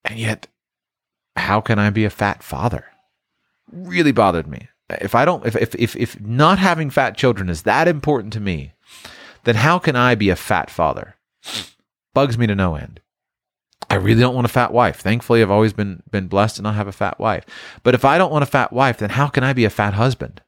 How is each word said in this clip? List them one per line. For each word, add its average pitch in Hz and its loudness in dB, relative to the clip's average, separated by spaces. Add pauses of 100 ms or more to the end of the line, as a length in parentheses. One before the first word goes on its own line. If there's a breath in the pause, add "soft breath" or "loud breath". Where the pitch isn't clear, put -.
And 110 -8
yet, 110 -6 (880)
how 98 -2
can 107 -2
I 104 2
be 107 0
a 95 -2
fat - -4
father? 87 -6 (840)
Really 175 0
bothered 95 2
me. 71 -14 (200)
If - -6
I 127 4
don't, 170 -2
if, 113 -4
if, - -2
if, - -2
if - -6
not 139 2
having 165 0
fat 127 0
children 98 0
is 82 -6
that 131 2
important 143 -2
to 110 -6
me, 82 -6 (720 loud breath)
then 117 2
how 156 2
can 143 0
I 123 4
be 101 2
a 87 2
fat - -2
father? - -4 (960 loud breath)
Bugs 135 2
me 120 2
to 104 0
no 92 0
end. - -14 (880)
I - 0
really 107 4
don't 127 2
want 127 0
a 113 0
fat 123 0
wife. 117 2
Thankfully, 117 2
I've 95 2
always 107 4
been, 101 -6
been 95 -4
blessed 101 0
to 101 -12
not 107 -4
have 104 -4
a 98 -12
fat - -6
wife. 104 -4 (380 loud breath)
But 123 4
if 123 0
I 143 4
don't 180 2
want 147 0
a - -2
fat - 0
wife, 123 0
then 104 -4
how 139 0
can - -2
I 135 0
be 123 2
a 101 2
fat 104 -2
husband? 113 -2